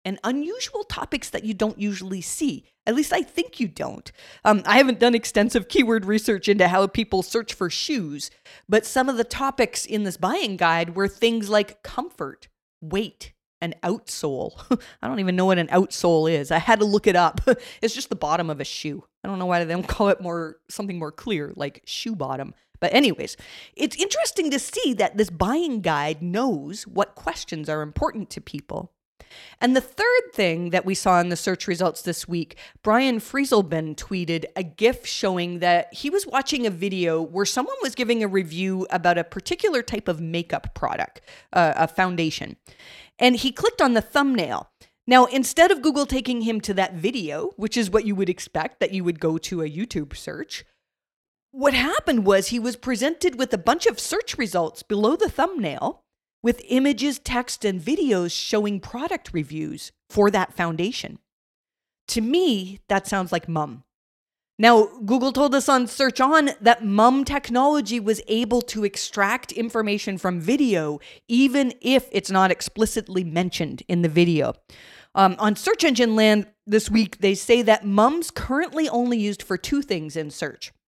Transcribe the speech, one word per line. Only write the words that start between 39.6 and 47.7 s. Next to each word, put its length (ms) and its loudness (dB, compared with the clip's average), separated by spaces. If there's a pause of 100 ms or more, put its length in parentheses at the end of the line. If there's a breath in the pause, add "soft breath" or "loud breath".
type 280 -6
of 100 -2
makeup 560 -6
product, 460 -6 (320 loud breath)
uh, 240 4
a 100 2
foundation. 680 -4 (600 loud breath)
And 200 6
he 140 -2
clicked 300 0
on 120 4
the 80 2
thumbnail. 680 -2 (380 soft breath)
Now, 180 8
instead 460 4
of 100 0
Google 240 2
taking 360 -2
him 200 -2
to 140 -4
that 200 0
video, 600 -4
which 220 -4